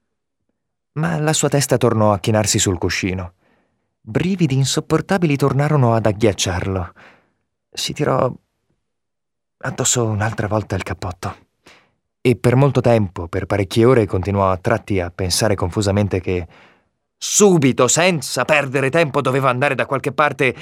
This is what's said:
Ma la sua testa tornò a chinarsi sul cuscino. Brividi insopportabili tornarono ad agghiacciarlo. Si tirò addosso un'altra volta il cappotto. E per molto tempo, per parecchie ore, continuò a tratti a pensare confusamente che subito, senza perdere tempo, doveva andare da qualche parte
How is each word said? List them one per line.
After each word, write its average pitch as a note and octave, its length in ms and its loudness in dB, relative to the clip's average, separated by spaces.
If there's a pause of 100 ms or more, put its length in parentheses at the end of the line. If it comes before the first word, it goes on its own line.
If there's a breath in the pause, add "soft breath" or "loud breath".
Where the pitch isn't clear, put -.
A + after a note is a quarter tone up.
(920)
Ma E3 260 -4
la D3+ 120 0
sua D3+ 160 0
testa C#3+ 300 0
tornò A2 340 2
a G2+ 80 0
chinarsi G#2+ 400 0
sul F#2+ 180 0
cuscino. F2+ 580 -4 (680)
Brividi D3 540 -2
insopportabili D3+ 840 0
tornarono C#3 560 2
ad A2 120 2
agghiacciarlo. G2 880 -2 (760 soft breath)
Si - 220 -8
tirò C3 400 -2 (1300)
addosso B2 460 -2
un'altra G#2+ 420 -2
volta G#2+ 280 -2
il G2 80 -4
cappotto. - 680 -10 (680 soft breath)
E B2+ 160 2
per B2 200 2
molto C3+ 260 2
tempo, G#2 460 0
per F#2 180 -6
parecchie G2+ 400 0
ore, A#2+ 200 4
continuò F#2+ 460 0
a F#2 60 -2
tratti G#2+ 420 -2
a F2 100 -4
pensare G2+ 460 -2
confusamente G2 640 -2
che F2 280 -4 (680 soft breath)
subito, C#3 680 4
senza D#3 580 0
perdere C3+ 460 0
tempo, D3 300 0
doveva C3+ 280 0
andare C3 260 0
da A#2+ 120 -2
qualche C3+ 240 -4
parte C#3 500 0